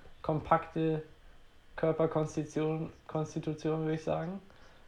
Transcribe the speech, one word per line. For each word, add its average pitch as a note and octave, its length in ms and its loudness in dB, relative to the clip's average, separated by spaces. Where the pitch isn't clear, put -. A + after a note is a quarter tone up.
kompakte D#3+ 840 2
Körperkonstitution, D#3 1160 2
Konstitution, D#3 760 -2
würde D#3 140 2
ich D#3 80 -4
sagen. D#3+ 360 -2